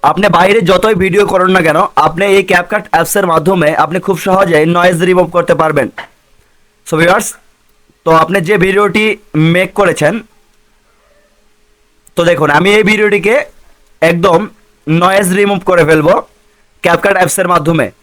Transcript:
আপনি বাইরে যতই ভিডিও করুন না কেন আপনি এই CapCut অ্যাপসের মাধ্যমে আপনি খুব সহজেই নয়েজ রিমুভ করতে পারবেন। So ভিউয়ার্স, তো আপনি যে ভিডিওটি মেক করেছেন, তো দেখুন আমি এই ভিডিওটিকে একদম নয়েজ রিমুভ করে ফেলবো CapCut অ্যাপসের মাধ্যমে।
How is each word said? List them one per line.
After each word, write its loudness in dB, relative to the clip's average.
আপনি -2
বাইরে 2
যতই 2
ভিডিও 0
করুন 0
না 2
কেন 2
আপনি -2
এই 2
CapCut -2
অ্যাপসের -2
মাধ্যমে 0
আপনি -4
খুব -2
সহজেই 2
নয়েজ 0
রিমুভ 2
করতে 0
পারবেন। -2
So -4
ভিউয়ার্স, 2
তো 0
আপনি -2
যে 2
ভিডিওটি 0
মেক 0
করেছেন, 0
তো -4
দেখুন 0
আমি 0
এই 2
ভিডিওটিকে 0
একদম 0
নয়েজ 0
রিমুভ 0
করে 2
ফেলবো 2
CapCut 0
অ্যাপসের -2
মাধ্যমে। -2